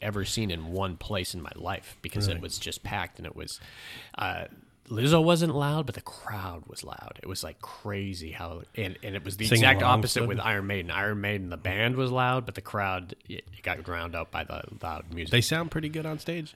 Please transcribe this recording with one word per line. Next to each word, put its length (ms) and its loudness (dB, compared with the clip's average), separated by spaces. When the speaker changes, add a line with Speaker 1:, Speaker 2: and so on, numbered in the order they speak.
Speaker 1:
ever 220 0
seen 280 2
in 200 -2
one 240 2
place 380 -2
in 80 -6
my 140 -8
life 460 -6
because 240 0
it 60 4
Speaker 2:
Really? 100 -2
Speaker 1:
was 160 -6
just 240 -6
packed, 360 -4
and 80 -10
it 100 -10
was, 240 -10
uh, 280 -2
Lizzo 340 6
wasn't 320 6
loud, 300 2
but 80 -6
the 80 -8
crowd 640 -8
was 180 -12
loud. 380 -12
It 40 -12
was, 160 -6
like, 200 -10
crazy 680 -6
how, 280 -8
and, 260 -2
and 140 -6
it 80 -6
was 140 -6
the 80 0
Speaker 2:
Singing 180 8
Speaker 1:
exact 160 10
Speaker 2:
along 200 8
Speaker 1:
opposite 200 2
Speaker 2:
stuff? 80 4
Speaker 1:
with 120 0
Iron 260 2
Maiden. 240 -2
Iron 320 0
Maiden, 260 0
the 80 -4
band 400 2
was 140 2
loud, 340 2
but 100 -8
the 60 -8
crowd, 540 -2
it, 180 -10
it 60 -18
got 200 -2
drowned 320 -4
out 160 -4
by 140 -4
the 180 -6
loud 280 -6
music. 220 -6
Speaker 2:
They 80 8
sound 300 0
pretty 180 -2
good 160 -4
on 140 -4
stage. 380 -6